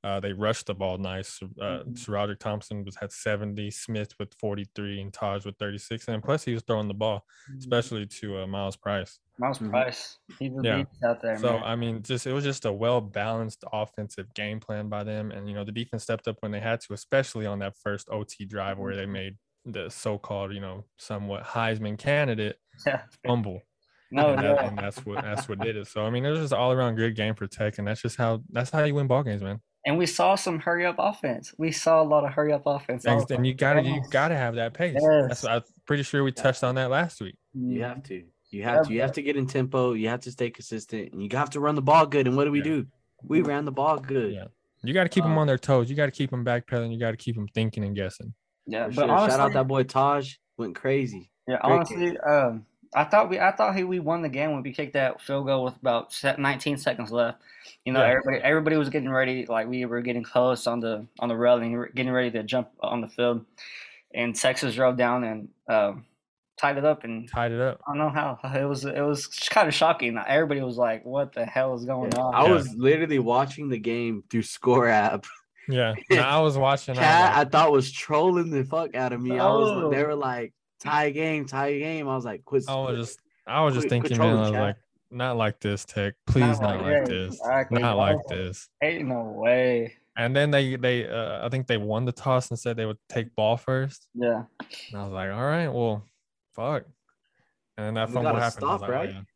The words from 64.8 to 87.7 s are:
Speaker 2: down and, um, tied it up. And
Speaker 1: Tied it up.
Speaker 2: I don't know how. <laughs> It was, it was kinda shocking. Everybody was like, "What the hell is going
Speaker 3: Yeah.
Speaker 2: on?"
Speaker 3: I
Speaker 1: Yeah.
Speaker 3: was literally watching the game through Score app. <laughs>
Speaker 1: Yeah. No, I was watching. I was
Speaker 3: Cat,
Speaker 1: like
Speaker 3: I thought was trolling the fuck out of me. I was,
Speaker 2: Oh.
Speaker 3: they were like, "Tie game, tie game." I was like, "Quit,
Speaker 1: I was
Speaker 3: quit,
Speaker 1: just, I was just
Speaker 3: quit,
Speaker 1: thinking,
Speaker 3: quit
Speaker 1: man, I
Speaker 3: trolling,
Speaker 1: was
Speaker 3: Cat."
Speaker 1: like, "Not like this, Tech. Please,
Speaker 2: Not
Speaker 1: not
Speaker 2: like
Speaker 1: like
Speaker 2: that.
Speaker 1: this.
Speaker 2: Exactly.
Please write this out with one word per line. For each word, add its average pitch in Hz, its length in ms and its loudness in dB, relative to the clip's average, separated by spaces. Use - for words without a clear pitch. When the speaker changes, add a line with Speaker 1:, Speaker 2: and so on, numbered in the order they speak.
Speaker 2:
down 123 280 2
and, 107 240 -8
um, 104 360 2
tied 143 180 0
it 139 80 -2
up. 151 200 2
And 117 240 -10
Speaker 1:
Tied 120 240 0
it 117 80 -4
up. 127 260 -2
Speaker 2:
I 143 60 -8
don't 143 60 -4
know 151 120 2
how. 143 320 -4
<laughs> 135 180 -8
It 139 40 0
was, 139 200 -4
it 139 160 -4
was 143 260 0
kinda - 460 2
shocking. 135 540 2
Everybody 143 340 2
was 127 160 -4
like, 113 280 0
"What 135 280 -4
the 120 140 -4
hell 131 280 0
is 120 100 -8
going 127 300 -2
Speaker 3:
Yeah. 127 80 0
Speaker 2:
on?" 127 120 2
Speaker 3:
I 127 120 8
Speaker 1:
Yeah. 180 60 8
Speaker 3:
was 135 220 2
literally 147 440 4
watching 135 500 0
the 123 100 -2
game 117 520 -4
through 113 120 0
Score 123 460 4
app. 107 420 2
<laughs> - 40 -18
Speaker 1:
Yeah. 120 260 2
No, 190 100 8
I 143 200 4
was 147 180 4
watching. 135 400 2
I - 0 -
was 165 80 6
Speaker 3:
Cat, 170 300 8
Speaker 1:
like 147 100 6
Speaker 3:
I - 20 -10
thought 156 220 6
was 135 220 4
trolling 170 580 2
the 135 140 0
fuck 156 320 -4
out 127 160 0
of 120 100 -4
me. 127 160 -2
I 190 80 4
was, 214 240 6
Speaker 2:
Oh. 175 200 0
Speaker 3:
they 139 120 2
were 151 140 0
like, 123 360 -4
"Tie 147 300 2
game, 151 360 -2
tie 139 320 -2
game." 156 300 -4
I 131 80 0
was 123 80 -4
like, 107 200 -8
"Quit, 135 240 0
Speaker 1:
I 135 60 -4
was 135 140 -2
Speaker 3:
quit, 120 100 -2
Speaker 1:
just, 113 220 -8
I 131 160 0
was 147 120 4
just 123 100 2
Speaker 3:
quit, - 60 0
Speaker 1:
thinking, 120 260 2
Speaker 3:
quit - 20 2
Speaker 1:
man, 113 80 6
I 113 60 6
Speaker 3:
trolling, 110 80 4
Speaker 1:
was 107 100 2
Speaker 3:
Cat." 107 100 0
Speaker 1:
like, 104 160 0
"Not 123 240 -4
like 107 240 0
this, 101 240 -2
Tech. 101 300 -4
Please, 131 140 4
Speaker 2:
Not 107 40 -2
Speaker 1:
not 104 60 2
Speaker 2:
like 95 140 0
Speaker 1:
like 143 220 4
Speaker 2:
that. 127 60 -2
Speaker 1:
this. 92 240 -4
Speaker 2:
Exactly. 123 460 2